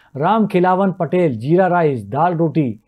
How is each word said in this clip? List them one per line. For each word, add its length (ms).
राम 320
खिलावन 440
पटेल 460
जीरा 300
राइस, 380
दाल 280
रोटी, 540